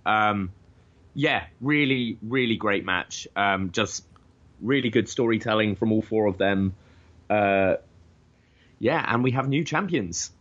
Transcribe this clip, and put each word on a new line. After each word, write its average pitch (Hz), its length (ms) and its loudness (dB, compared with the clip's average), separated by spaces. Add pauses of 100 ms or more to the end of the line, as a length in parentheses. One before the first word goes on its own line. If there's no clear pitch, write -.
Um, 104 440 2 (680)
yeah, 139 280 0 (160)
really, 131 600 0
really 117 360 0
great 104 260 0
match. 92 420 -4 (120)
Um, 95 340 0
just 101 320 -4 (560)
really 123 300 0
good 113 180 2
storytelling 110 680 0
from 110 160 0
all 107 80 2
four 110 240 0
of 92 120 0
them. 98 360 2 (560)
Uh, 98 460 4 (1040)
yeah, 139 280 0
and 117 160 0
we 127 80 2
have 131 160 0
new 139 160 0
champions. 151 760 -2